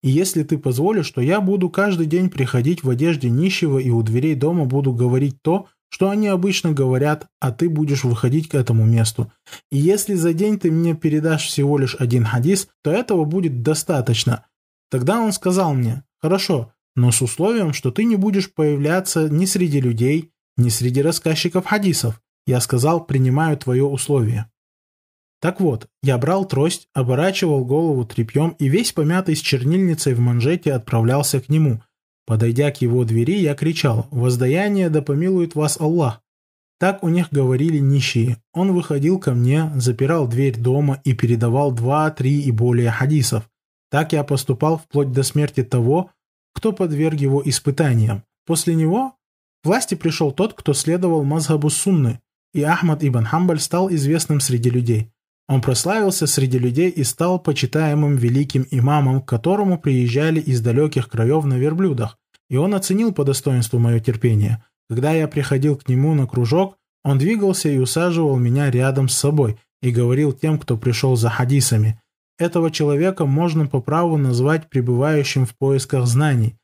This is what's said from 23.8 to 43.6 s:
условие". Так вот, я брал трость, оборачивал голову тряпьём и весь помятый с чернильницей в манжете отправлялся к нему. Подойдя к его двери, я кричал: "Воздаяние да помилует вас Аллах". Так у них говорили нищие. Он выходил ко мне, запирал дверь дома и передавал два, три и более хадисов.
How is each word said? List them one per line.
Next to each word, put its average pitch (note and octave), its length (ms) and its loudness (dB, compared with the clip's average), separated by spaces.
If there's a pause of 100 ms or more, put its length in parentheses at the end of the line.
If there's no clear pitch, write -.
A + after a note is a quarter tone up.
условие". A#2+ 600 -2 (920)
Так F3+ 200 -4
вот, C#3+ 260 0 (160)
я C3 160 2
брал E3+ 260 0
трость, D#3 480 -2
оборачивал C#3+ 720 0
голову C#3 400 0
тряпьём B2+ 540 -2
и C#3+ 100 0
весь G3+ 240 0
помятый E3+ 420 0
с D3+ 60 -4
чернильницей D3+ 760 0
в A#2 60 0
манжете B2 520 0
отправлялся B2+ 680 0
к - 80 -20
нему. D3 320 2 (460)
Подойдя A#2 440 2
к - 120 -6
его B2 220 2
двери, A#2 360 0
я D3 140 0
кричал: C#3+ 560 -2
"Воздаяние C#3+ 800 0
да D#3 120 2
помилует E3+ 520 -2
вас D3 260 -2
Аллах". D3+ 400 0 (580)
Так F#3+ 240 0
у F3 60 0
них E3+ 220 0
говорили C#3+ 480 2
нищие. C3 580 2 (160)
Он F#3+ 200 0
выходил E3+ 460 0
ко D#3 140 -2
мне, C3+ 440 2
запирал C3 520 0
дверь A#2+ 300 -2
дома C3+ 460 0
и C3 100 2
передавал A#2+ 580 0
два, C#3 380 0
три C#3+ 300 -2
и C#3 100 -2
более A#2+ 400 2
хадисов. C3 580 0 (420)